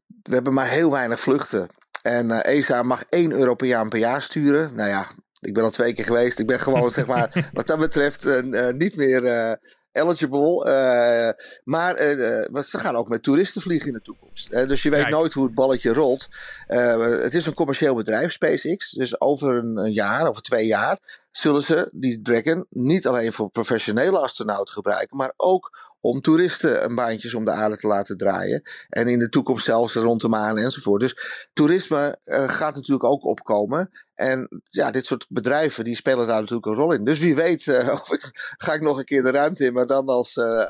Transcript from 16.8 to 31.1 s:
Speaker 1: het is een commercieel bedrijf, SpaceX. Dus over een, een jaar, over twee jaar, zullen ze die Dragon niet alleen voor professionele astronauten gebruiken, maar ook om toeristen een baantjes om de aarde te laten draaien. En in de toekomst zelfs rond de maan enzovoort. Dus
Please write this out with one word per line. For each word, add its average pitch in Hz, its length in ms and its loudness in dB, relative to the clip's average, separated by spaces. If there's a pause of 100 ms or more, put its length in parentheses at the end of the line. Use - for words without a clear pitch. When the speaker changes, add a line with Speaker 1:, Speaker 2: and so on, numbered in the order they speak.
Speaker 1:
het 117 340 0
is 165 120 0
een 151 80 -2
commercieel 139 400 0
bedrijf, 113 380 -2
SpaceX. 160 580 -2
Dus - 300 -4
over 139 340 2
een, 117 220 -2
een 107 160 -2
jaar, 107 340 0
over 120 160 -4
twee 113 240 0
jaar, 120 320 0 (320)
zullen 147 320 2
ze - 300 0
die 117 300 -4
Dragon 120 480 0
niet 135 360 0
alleen 117 260 0
voor 104 180 -4
professionele 120 680 0
astronauten 107 560 -4
gebruiken, 101 420 -4
maar 131 200 -2
ook - 520 0 (140)
om 131 180 0
toeristen 160 640 2
een 120 100 -4
baantjes 117 400 -4
om 113 100 -4
de 104 60 0
aarde 107 260 0
te - 100 -6
laten 101 300 0
draaien. 95 460 -2 (260)
En 117 200 0
in 123 100 2
de 117 100 2
toekomst 123 360 0
zelfs 117 300 2
rond 113 260 2
de 117 80 0
maan 107 300 0
enzovoort. 107 420 0
Dus - 520 -4